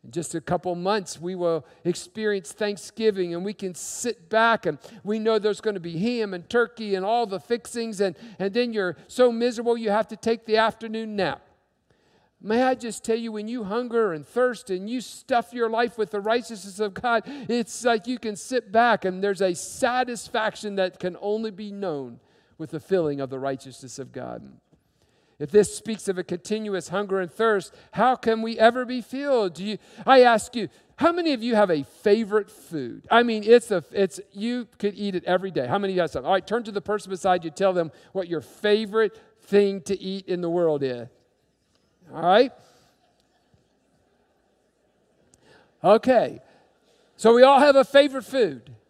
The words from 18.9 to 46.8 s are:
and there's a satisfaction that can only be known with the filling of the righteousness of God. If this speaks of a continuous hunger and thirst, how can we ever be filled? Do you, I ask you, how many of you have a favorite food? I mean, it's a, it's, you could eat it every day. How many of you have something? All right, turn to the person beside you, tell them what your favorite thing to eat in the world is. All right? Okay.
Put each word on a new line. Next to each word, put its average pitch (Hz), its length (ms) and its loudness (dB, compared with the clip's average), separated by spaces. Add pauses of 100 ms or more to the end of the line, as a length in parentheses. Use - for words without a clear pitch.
and 185 180 -2
there's 196 200 -2
a 185 120 2
satisfaction 233 1200 -4
that 185 240 -2
can 180 200 -6
only 220 320 -4
be 202 220 -14
known 143 480 -8 (360)
with 156 120 -12
the 160 100 -8
filling 156 400 0
of 135 100 -6
the 131 100 -8
righteousness 135 600 -10
of 123 140 -14
God. 123 360 -12 (880)
If 143 140 -8
this 208 220 4
speaks - 360 -8
of 180 80 -4
a 180 60 -6
continuous 202 640 -6
hunger 190 320 -2
and 175 100 -6
thirst, 220 420 0 (200)
how 240 240 4
can 226 240 0
we 226 180 -6
ever 240 240 6
be 247 160 -6
filled? 247 540 -2
Do 165 100 -12
you, 208 140 -6 (280)
I 262 180 10
ask 233 300 4
you, 220 140 -4 (300)
how 339 160 4
many 339 180 0
of 233 100 -2
you 233 140 -2
have 208 160 4
a 147 120 0
favorite 208 680 0
food? 120 580 -10
I 240 140 6
mean, 220 220 -2
it's 226 260 6
a, 180 100 0 (100)
it's, 196 280 0 (140)
you 233 340 -6 (120)
could 202 160 -2
eat 202 200 -4
it 165 80 -4
every 180 260 0
day. 147 160 -4
How 143 120 -2
many 196 160 -2
of - 20 -2
you 180 60 2
have 160 100 -2
something? 139 160 -6
All 180 60 2
right, 190 120 0
turn 233 180 -2
to 208 100 -12
the 196 80 -6
person 202 280 -6
beside 180 360 0
you, 160 60 -8
tell 190 200 2
them 170 180 -2 (220)
what 185 160 -6
your 165 140 -6
favorite 208 760 0 (260)
thing 196 400 2
to 196 140 -4
eat 190 300 -8
in 180 140 -4
the 170 80 -4
world 165 340 0
is. 123 240 -6 (1080)
All 160 80 -10
right? 202 300 4 (3250)
Okay. 202 600 4 (760)